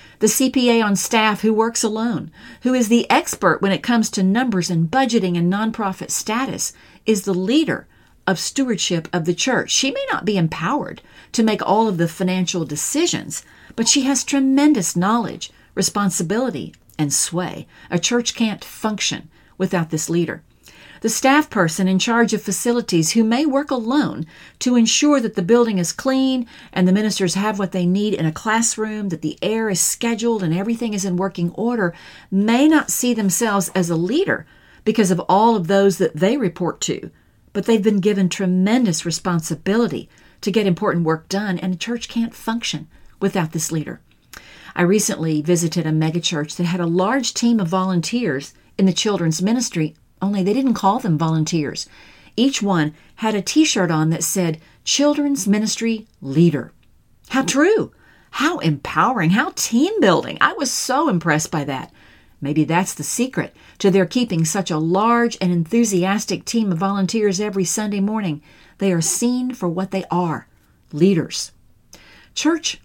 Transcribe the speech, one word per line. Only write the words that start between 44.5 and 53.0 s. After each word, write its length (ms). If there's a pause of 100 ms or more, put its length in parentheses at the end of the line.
I 80
recently 580
visited 460
a 20
megachurch 680
that 80
had 140
a 60
large 480
team 260
of 100
volunteers 840 (240)
in 80
the 80
children's 480
ministry, 540 (280)
only 200
they 100
didn't 220
call 240
them 180
volunteers. 720 (500)
Each 240
one 320 (220)